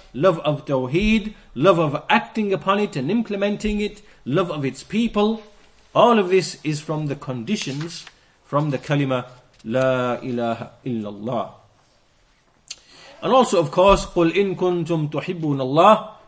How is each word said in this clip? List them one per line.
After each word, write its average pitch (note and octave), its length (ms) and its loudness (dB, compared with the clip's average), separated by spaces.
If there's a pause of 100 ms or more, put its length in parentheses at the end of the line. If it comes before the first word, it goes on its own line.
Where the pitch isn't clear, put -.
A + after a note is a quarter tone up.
(140)
love D#3+ 260 2
of C#3+ 260 -4
Tawheed, F3+ 720 0 (200)
love E3 240 4
of C#3+ 300 -2
acting G#3+ 440 0
upon F#3+ 260 0
it G#3 160 -2
and C#3 160 -4
implementing G#3 680 -2
it, G#3 220 -6 (240)
love E3+ 260 0
of D3 140 -4
its C3+ 180 -6
people. A3 600 -2 (520)
All A3+ 220 6
of F#3 120 2
this F#3 340 0
is D3 180 -4
from D#3 260 -6
the C#3 80 -6
conditions C#3+ 920 -8 (380)
from D3 280 -2
the C3 60 -2
kalima, C3+ 500 -2 (360)
La B2 520 0
ilaha A#2+ 560 -4 (140)
illallah. A2 640 -6 (1700)
And E3+ 100 -2
also, A#3+ 280 4
of D3+ 120 0
course, F#3+ 340 4
قُلْ E3 260 2
إِن F#3 260 0
كُنْتُمْ E3+ 520 -2
تُحِبُّونَ D#3+ 300 -6
اللَّهَ D3+ 680 4 (180)